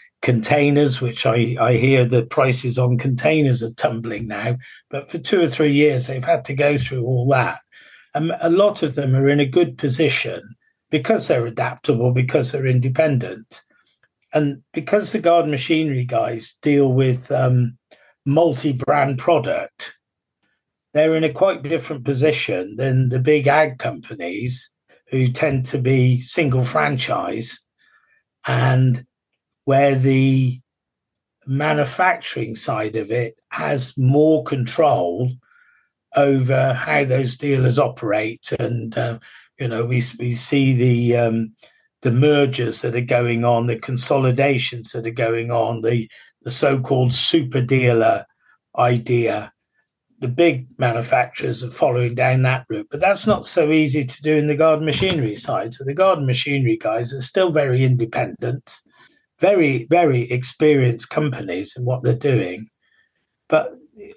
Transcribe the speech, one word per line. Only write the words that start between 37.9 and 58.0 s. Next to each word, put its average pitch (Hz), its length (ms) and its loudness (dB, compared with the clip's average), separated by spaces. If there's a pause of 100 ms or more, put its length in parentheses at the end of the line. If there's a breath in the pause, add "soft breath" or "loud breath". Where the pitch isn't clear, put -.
And, 117 380 -6
uh, 117 220 -4 (380 loud breath)
you 127 120 -6
know, 117 160 -4
we, 123 180 0 (160)
we 123 140 -4
see 135 400 2
the, 120 440 2
um, 113 360 0 (480 soft breath)
the 123 100 0
mergers 135 720 2
that 120 120 -4
are 123 80 -2
going 120 440 0
on, 120 220 2
the 113 100 -2
consolidations 127 1120 0
that 113 160 -8
are 113 40 -6
going 117 380 -2
on, 117 320 -2
the, 113 280 0 (320 loud breath)
the 123 100 -8
so-called 127 640 2
super 135 480 0
dealer 117 640 2 (520)
idea. 117 760 0 (640)
The 131 80 -6
big 131 400 0 (100)
manufacturers 123 840 -2
are 120 80 -10
following 123 440 0
down 127 260 2
that 127 260 0
route, 107 240 -8
but 143 80 -8
that's 190 260 0
not 208 200 0
so 156 260 2
easy 151 320 2
to - 180 -10
do 151 140 0
in 151 120 2
the 147 80 0
garden 156 300 2
machinery 143 520 -2
side. 117 360 -4
So 135 120 -12
the 139 80 -4
garden 180 320 2
machinery 127 520 0
guys 120 360 -4
are 135 80 -8
still 185 300 0
very 131 340 2
independent, 123 920 -4 (640 soft breath)